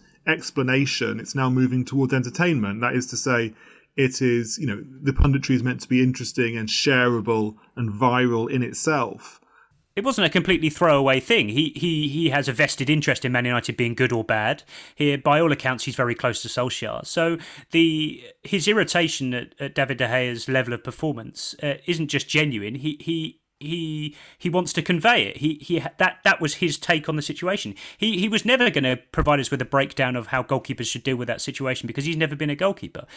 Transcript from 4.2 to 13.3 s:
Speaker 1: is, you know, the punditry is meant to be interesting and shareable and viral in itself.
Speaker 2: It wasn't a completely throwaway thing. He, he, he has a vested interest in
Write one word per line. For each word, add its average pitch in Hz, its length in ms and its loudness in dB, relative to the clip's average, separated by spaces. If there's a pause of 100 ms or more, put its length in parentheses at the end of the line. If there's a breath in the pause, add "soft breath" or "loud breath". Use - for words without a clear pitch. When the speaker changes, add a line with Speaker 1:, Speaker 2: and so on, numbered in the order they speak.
Speaker 1:
is, 120 360 0
you 156 80 -4
know, 104 180 -4 (200)
the 139 100 0
punditry 135 380 4
is 120 120 2
meant 123 180 -2
to - 60 -16
be 127 140 4
interesting 123 560 0
and 110 100 -6
shareable 113 880 2 (200 soft breath)
and 117 160 -4
viral 123 580 2
in 131 140 0
itself. - 760 -2 (560 soft breath)
Speaker 2:
It 202 80 -4
wasn't 233 220 2
a 156 60 4
completely 175 400 2
throwaway 139 480 6
thing. 147 300 2
He, 147 260 0
he, 156 320 0
he 151 240 0
has 139 160 0
a 135 60 0
vested 135 360 0
interest 147 340 2
in 127 80 0